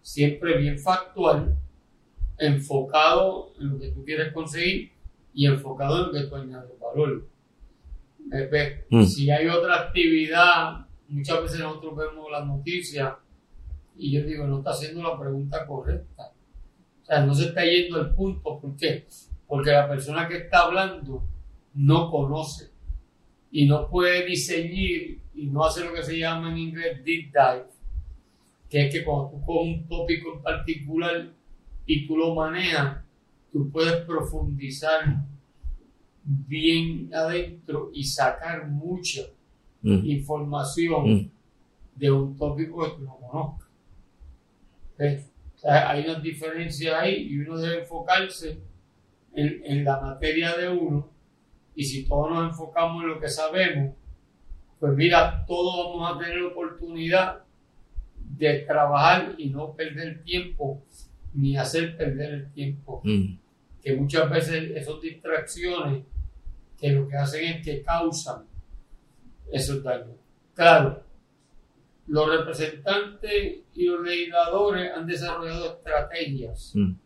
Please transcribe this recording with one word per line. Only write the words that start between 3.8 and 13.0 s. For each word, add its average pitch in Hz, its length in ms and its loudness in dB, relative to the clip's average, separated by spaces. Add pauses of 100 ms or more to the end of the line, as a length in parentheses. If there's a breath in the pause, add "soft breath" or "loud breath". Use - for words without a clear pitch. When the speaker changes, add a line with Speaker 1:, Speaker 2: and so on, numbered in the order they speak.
Speaker 1:
tú 135 160 -6
quieres 156 280 -4
conseguir 165 600 -4 (400)
y 143 140 4
enfocado 139 520 2
en 180 80 0
lo 151 60 -6
que 139 160 -4
tú 143 80 -12
añades 127 340 -12 (100)
valor. 135 460 -2 (1040)
Eh, 135 180 -2
ve, - 400 0
Speaker 2:
Mm. 113 140 10
Speaker 1:
si 139 260 4
hay 156 180 4
otra 170 340 4
actividad, 165 1040 4 (220)
muchas 147 340 -2
veces 160 180 -4
nosotros 156 360 -8
vemos 151 340 -8
las 147 160 -4
noticias 139 680 -4 (840)